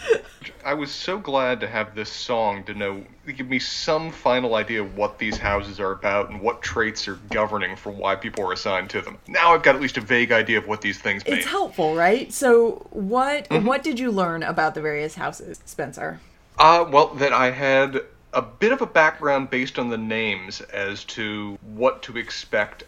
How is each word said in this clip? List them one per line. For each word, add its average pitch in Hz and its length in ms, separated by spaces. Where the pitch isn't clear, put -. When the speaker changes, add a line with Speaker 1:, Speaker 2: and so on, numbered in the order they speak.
Speaker 1:
I 139 120
was 143 160
so - 260
glad 131 440
to 107 60
have 107 280
this 107 160
song 107 540
to 104 100
know, 101 280
give 135 220
me 127 100
some 160 540
final 123 420
idea 107 300
of 95 120
what 104 220
these 110 200
houses 101 420
are 95 140
about 101 360
and 101 120
what 113 200
traits 110 460
are 98 80
governing 104 440
for 104 160
why 98 240
people 107 320
are 92 60
assigned 95 380
to 104 100
them. 104 160
Now 170 280
I've 160 80
got 143 100
at 131 80
least 131 160
a 120 40
vague 120 300
idea 110 280
of 104 80
what 107 140
these 101 180
things 101 260
mean. 92 120
Speaker 2:
It's 87 100
helpful, 175 480
right? 185 360
So 233 600
what, 262 580
Speaker 1:
Mm-hmm. 233 160
Speaker 2:
what 269 160
did 285 180
you 254 120
learn 170 320
about 156 320
the 156 60
various 151 340
houses, 151 500
Spencer? 156 540
Speaker 1:
Uh, 165 280
well, 147 280
that 135 180
I 127 160
had 135 520
a 127 100
bit 190 280
of 262 120
a - 40
background 143 640
based 127 300
on 123 100
the 113 80
names 110 640
as 101 440
to 104 520
what 127 300
to 117 140
expect - 720